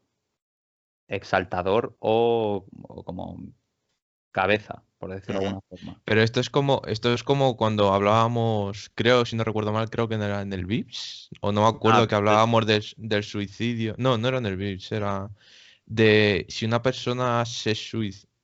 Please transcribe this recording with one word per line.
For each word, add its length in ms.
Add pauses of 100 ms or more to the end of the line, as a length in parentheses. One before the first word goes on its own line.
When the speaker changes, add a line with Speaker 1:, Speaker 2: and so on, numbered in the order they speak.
(1080)
Speaker 1:
exaltador 920
o, 640 (180)
o 200
como 340 (1040)
cabeza, 420 (160)
por 120
decirlo 280
de 80
Speaker 2:
Ujú. 80
Speaker 1:
alguna 120
forma. 380
Speaker 3:
Pero 160
esto 180
es 120
como, 340
esto 260
es 120
como 340
cuando 360
hablábamos, 1000
creo, 320
si 100
no 80
recuerdo 300
mal, 160
creo 180
que 80
era 280
en 100
el 140
VIPS, 600 (120)
o 100
no 120
me 60
acuerdo 340
Speaker 1:
Ah, 40
Speaker 3:
que 60
Speaker 1:
sí. 40
Speaker 3:
hablábamos 500
del, 160 (140)
del 260
suicidio. 760
No, 220
no 80
era 100
en 80
el 120
VIPS, 340
era 400 (560)
de 640
si 160
una 180
persona 600
se 280
suic-, 540 (160)